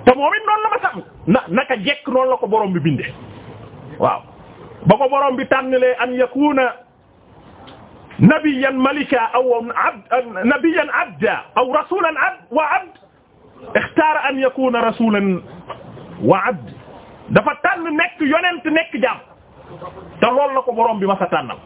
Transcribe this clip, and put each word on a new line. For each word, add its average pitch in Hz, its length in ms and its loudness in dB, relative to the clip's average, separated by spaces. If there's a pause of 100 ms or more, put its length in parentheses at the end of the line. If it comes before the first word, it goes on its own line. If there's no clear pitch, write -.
Te 247 100 8
moom 285 200 2
it 427 120 -4
noonu 427 160 0
la 440 80 0
ma 415 120 -2
sax. 370 120 -2 (320)
Na, 226 220 2
naka 247 340 -2
jekk 285 260 -4
noonu 262 220 0
la 254 60 2
ko 233 100 -4
Borom 196 260 0
bi 175 80 -2
bindee. 139 320 -2 (840)
Waaw. 107 240 0 (640)
Ba 214 100 6
ko 262 120 0
Borom 277 280 0
bi 269 100 -4
tànnalee 254 520 0
an 247 160 -2
yakuna 262 540 0 (1500)
nabiyyan 269 600 4
malika 262 560 0
aw 240 300 2 (100)
abd, 226 720 -2
nabiyyan 302 440 2 (140)
abda 185 400 -2 (140)
aw 254 160 2
rasulan 320 440 0
abd 330 240 -2 (100)
wa 294 140 0 (120)
abd, 359 180 -6 (800)
ikhtara 302 540 0
an 277 100 -2
yakuna 262 420 0
rasulan 208 600 0 (800)
wa 165 240 4
abd. 156 240 -4 (580)
Dafa 277 340 4
tànn 339 340 -2
nekk 349 240 -2
yonent, 330 440 0
nekk 311 380 0
jaam. 220 160 -2 (1000)
Te 208 60 6
loolu 277 280 0
la 262 80 0
ko 247 100 -4
Borom 226 280 0
bi 196 60 0
ma 196 120 2
sa 185 80 -2
tànnal. 139 400 -4